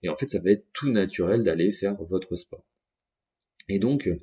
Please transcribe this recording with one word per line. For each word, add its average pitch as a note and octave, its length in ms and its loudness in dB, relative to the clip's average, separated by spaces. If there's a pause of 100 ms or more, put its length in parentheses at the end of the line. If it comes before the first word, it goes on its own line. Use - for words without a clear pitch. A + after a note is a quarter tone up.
Et F2+ 60 -4
en D2+ 80 -4
fait, - 140 -6
ça F#2+ 100 -2
va F#2 120 4
être G2+ 200 0
tout C#3+ 180 -2
naturel G2+ 520 2
d'aller E2+ 300 2
faire G2+ 320 -4
votre F2+ 320 -4
sport. - 280 -16 (1040)
Et G2 120 0
donc, B2 280 2 (140)